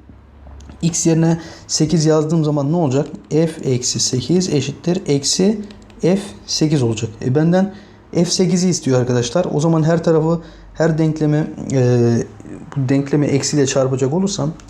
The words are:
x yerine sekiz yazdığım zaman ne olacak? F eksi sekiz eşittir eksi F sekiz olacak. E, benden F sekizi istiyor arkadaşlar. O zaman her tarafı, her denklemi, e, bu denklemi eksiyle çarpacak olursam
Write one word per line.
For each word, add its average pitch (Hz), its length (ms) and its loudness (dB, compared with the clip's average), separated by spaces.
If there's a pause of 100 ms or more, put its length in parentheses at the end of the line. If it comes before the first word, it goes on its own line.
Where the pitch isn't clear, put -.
(840)
x 165 240 -2
yerine 165 340 2 (260)
sekiz 156 400 0
yazdığım 156 380 2
zaman 147 280 0
ne 175 40 0
olacak? 143 320 0 (220)
F 160 200 2 (140)
eksi 123 360 -2
sekiz 175 480 0
eşittir 151 580 -2
eksi 185 540 0 (400)
F 185 200 2 (260)
sekiz 151 360 0
olacak. 113 280 -2 (140)
E, 131 100 0
benden 175 400 2 (380)
F 170 120 2
sekizi 180 440 2
istiyor 131 320 0
arkadaşlar. 123 540 0
O 147 60 0
zaman 160 220 2
her 165 220 2
tarafı, 165 360 2 (340)
her 160 240 2
denklemi, 151 520 0 (220)
e, 123 500 4 (540)
bu 131 120 0
denklemi 139 380 2
eksiyle 139 400 0
çarpacak 131 480 0
olursam 175 380 -2 (180)